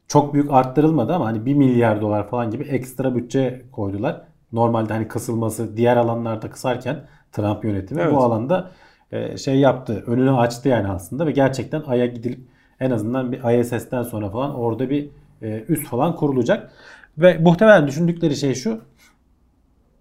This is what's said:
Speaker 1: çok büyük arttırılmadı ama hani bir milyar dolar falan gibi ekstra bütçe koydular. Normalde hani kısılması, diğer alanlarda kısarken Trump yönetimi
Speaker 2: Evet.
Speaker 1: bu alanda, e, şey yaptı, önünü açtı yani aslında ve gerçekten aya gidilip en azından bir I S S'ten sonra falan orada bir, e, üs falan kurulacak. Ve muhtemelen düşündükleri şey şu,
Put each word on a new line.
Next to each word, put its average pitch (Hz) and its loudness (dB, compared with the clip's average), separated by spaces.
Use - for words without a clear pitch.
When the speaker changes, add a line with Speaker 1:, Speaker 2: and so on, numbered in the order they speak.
Speaker 1:
çok 147 2
büyük 143 0
arttırılmadı 143 2
ama 147 -2
hani 110 -4
bir 139 0
milyar 120 4
dolar 104 -2
falan 120 -4
gibi 131 -6
ekstra 131 -4
bütçe 127 -2
koydular. 104 -6
Normalde 113 0
hani 113 -4
kısılması, 113 -4
diğer 120 4
alanlarda 117 0
kısarken - -6
Trump 104 -2
yönetimi 104 -4
Speaker 2:
Evet. 170 2
Speaker 1:
bu 143 4
alanda, 120 0
e, 113 -8
şey 135 -2
yaptı, 127 2
önünü 127 2
açtı 120 0
yani 107 2
aslında 123 -6
ve 147 -2
gerçekten 135 -2
aya 123 0
gidilip 120 -8
en 131 -2
azından 120 -2
bir 120 0
I 117 2
S 117 -4
S'ten 123 -6
sonra 104 -6
falan 131 -6
orada 120 -4
bir, 147 -4
e, 110 -8
üs 147 -2
falan 151 -2
kurulacak. 139 -2
Ve 165 6
muhtemelen 175 6
düşündükleri 165 -2
şey 135 0
şu, 220 -6